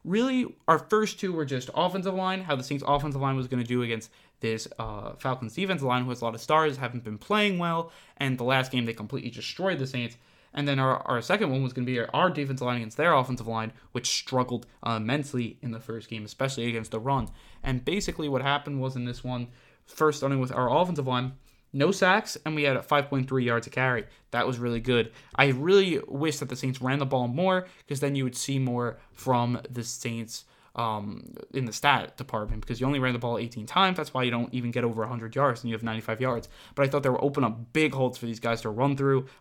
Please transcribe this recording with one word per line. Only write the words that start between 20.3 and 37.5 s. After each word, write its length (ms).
with 120
our 180
offensive 360
line, 260
no 180
sacks, 560
and 80
we 80
had 140
a 60
five 260
point 180
three 180
yards 220
a 40
carry. 340
That 160
was 140
really 180
good. 320
I 140
really 580
wish 320
that 100
the 60
Saints 260
ran 200
the 40
ball 220
more, 400
'cause 100
then 160
you 80
would 140
see 240
more 380
from 560
the 140
Saints 640
um, 480
in 140
the 60
stat 440
department 440
because 200
you 60
only 120
ran 140
the 60
ball 200
eighteen 280
times. 300
That's 160
why 120
you 60
don't 220
even 180
get 140
over 180
a 60
hundred 260
yards 280
and 80
you 40
have 80
ninety-five 380
yards. 280
But 100
I 40
thought 140
they 80
were 120
opening 280